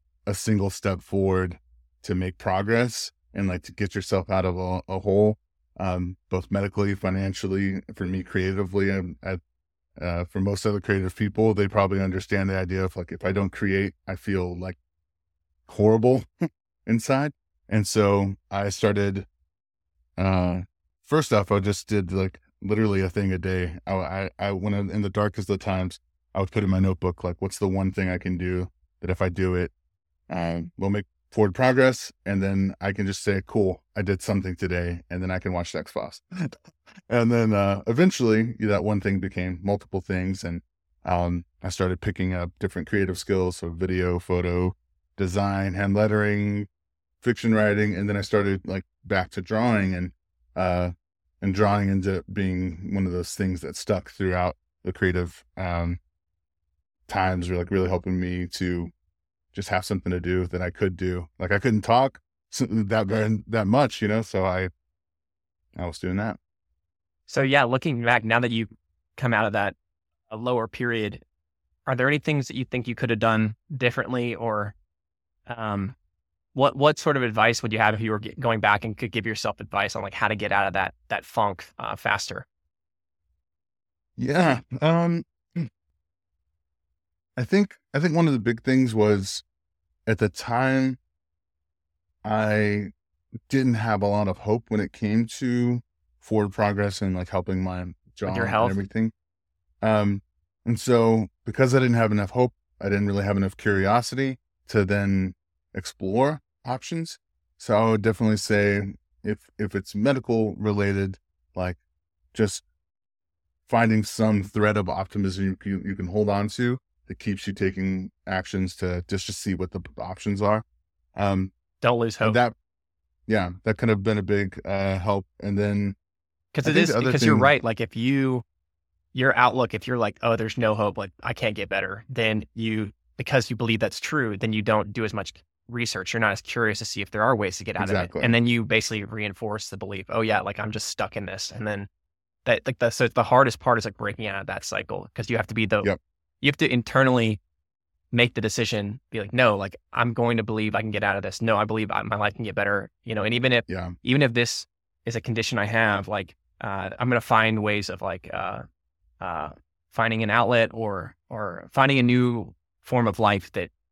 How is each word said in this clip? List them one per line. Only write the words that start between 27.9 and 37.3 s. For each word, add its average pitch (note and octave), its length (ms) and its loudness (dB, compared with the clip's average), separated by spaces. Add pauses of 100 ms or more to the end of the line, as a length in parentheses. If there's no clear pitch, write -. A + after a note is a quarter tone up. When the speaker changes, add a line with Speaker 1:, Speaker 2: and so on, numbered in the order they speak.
Speaker 1:
thing F#2+ 180 -2
I F#2 80 -2
can F#2 200 -4
do F2+ 320 -4 (320)
that F2 80 -4
if F2+ 120 -4
I F#2 80 2
do F2+ 260 0
it, F2+ 160 -2 (580)
uh, E2+ 320 -4 (160)
will G2 120 -2
make G2+ 160 -2 (260)
forward G#2 240 2
progress?" C3 560 4 (140)
And G2 180 0
then G2 380 0
I G2 120 -2
can G2+ 140 -4
just G2 160 -6
say, G2 220 0
"Cool, F#2+ 380 0 (120)
I G#2+ 60 -2
did G2 200 -2
something F#2+ 340 -2
today," F2 540 -2
and F2+ 140 -6
then F#2 80 -4
I F#2 80 -2
can F#2 140 -4
watch F2 200 -4
the D#2+ 60 -4
X-Files. - 420 -10 (100)
<laughs> F3+ 180 -6 (600)
And A#2 220 4